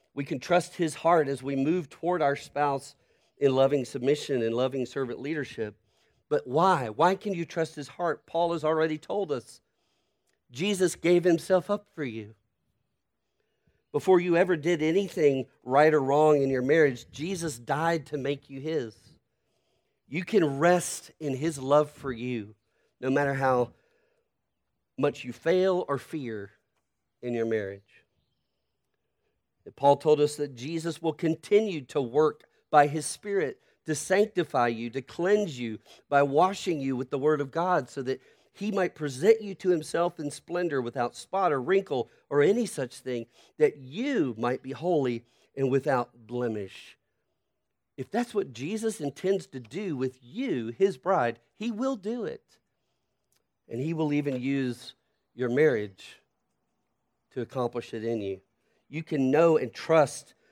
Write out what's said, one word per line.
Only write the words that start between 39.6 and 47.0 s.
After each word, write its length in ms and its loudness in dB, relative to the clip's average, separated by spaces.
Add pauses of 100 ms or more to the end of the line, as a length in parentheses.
himself 500 -2
in 100 -6
splendor, 520 -4
without 340 -4
spot 360 0
or 100 0
wrinkle 480 0 (200)
or 140 4
any 220 2
such 320 -6
thing, 280 -8 (320)
that 200 4
you 600 -4
might 240 -2
be 100 -12
holy 520 -2 (320)
and 160 -2
without 560 -2
blemish. 720 -6 (1000)